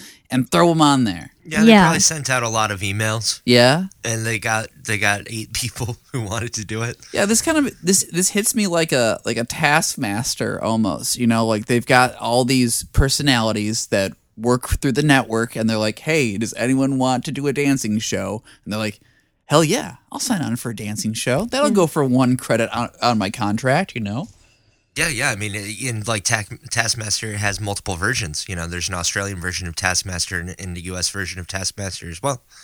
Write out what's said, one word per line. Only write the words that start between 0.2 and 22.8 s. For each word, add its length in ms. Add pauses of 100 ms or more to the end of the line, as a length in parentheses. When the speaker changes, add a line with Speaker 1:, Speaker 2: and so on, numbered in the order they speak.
Speaker 1:
and 220
throw 200
'em 100
on 240
there." 260 (140)
Speaker 2:
Yeah, 180
they 60
Speaker 3:
Yeah. 160
Speaker 2:
probably 160
sent 280
out 140
a 60
lot 220
of 100
emails. 640
Speaker 1:
Yeah? 400 (180)
Speaker 2:
And 220
they 120
got, 300 (160)
they 140
got 300
eight 260
<laughs> 80
people 340 (160)
who 120
wanted 320
to 100
do 160
it. 160 (160)
Speaker 1:
Yeah, 120
this 160
kind 180
of, 120 (120)
this, 280
this 200
hits 240
me 120
like 240
a, 320
like 140
a 80
taskmaster 1160
almost, 560
you 100
know? 180
Like, 220
they've 180
got 300
all 280
these 400 (360)
personalities 680
that 260 (240)
work 300 (140)
through 120
the 100
network, 520
and 140
they're 80
like, 220
"Hey, 380
does 180
anyone 420
want 280
to 60
do 160
a 60
dancing 460
show?" 440 (200)
And 100
they're 60
like, 200 (460)
"Hell 180
yeah, 320 (160)
I'll 80
sign 220
on 160
for 140
a 40
dancing 380
show. 320
That'll 240
Speaker 3:
Yeah. 60
Speaker 1:
go 120
for 160
one 320
credit 400
on, 140 (120)